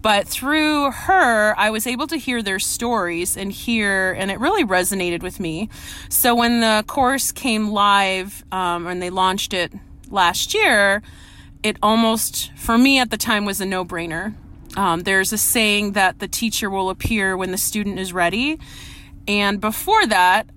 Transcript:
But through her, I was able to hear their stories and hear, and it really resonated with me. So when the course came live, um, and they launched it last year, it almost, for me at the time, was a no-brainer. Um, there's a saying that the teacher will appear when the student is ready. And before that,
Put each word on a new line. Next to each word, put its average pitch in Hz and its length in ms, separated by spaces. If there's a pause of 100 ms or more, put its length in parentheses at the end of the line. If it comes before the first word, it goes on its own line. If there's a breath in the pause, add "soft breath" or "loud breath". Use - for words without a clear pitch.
But 208 260
through 294 640
her, 233 640
I 208 120
was 220 180
able 247 200
to 330 100
hear 240 260
their 196 160
stories 185 760
and 196 140
hear, 196 600
and 196 180
it 196 100
really 330 260
resonated 180 580
with 185 160
me. 170 300 (400 loud breath)
So 240 260
when 233 240
the 220 280
course 262 440
came 214 380
live, 202 840
um, 175 360
and 180 140
they 180 80
launched 185 440
it 175 180 (380)
last 185 440
year, 220 480 (600 loud breath)
it 214 180
almost, 220 760
for 233 200
me 269 220
at 240 120
the 220 60
time, 208 280
was 196 160
a 190 40
no-brainer. 180 720 (400)
Um, 180 260
there's 190 300
a 214 60
saying 208 560
that 190 260
the 202 80
teacher 220 420
will 190 200
appear 190 480
when 185 140
the 190 60
student 202 400
is 185 140
ready. 196 480 (680 loud breath)
And 202 360
before 370 440
that, 196 520